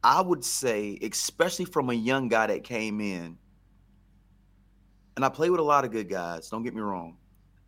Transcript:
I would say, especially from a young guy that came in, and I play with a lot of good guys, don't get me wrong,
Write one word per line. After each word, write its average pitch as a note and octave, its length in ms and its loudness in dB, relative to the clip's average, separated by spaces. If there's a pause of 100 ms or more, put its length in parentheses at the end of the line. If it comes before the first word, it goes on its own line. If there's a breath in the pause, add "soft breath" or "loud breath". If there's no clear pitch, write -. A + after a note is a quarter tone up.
I C#3 180 6
would F3 240 0
say, G#2 580 -2
especially F3 640 -2
from C3+ 240 0
a A#2+ 40 0
young B2 340 0
guy A2 180 4
that G#2 180 -2
came A2 360 -4
in, F2 360 -6 (1800)
and C3 100 0
I C3 40 4
play D#3 220 0
with F3+ 100 2
a D#3 40 2
lot C#3+ 200 6
of A2 80 -4
good G#2+ 160 -2
guys, E2+ 400 -6
don't A2+ 140 -6
get A#2+ 120 -6
me A2 60 -6
wrong, F2+ 380 -6 (500)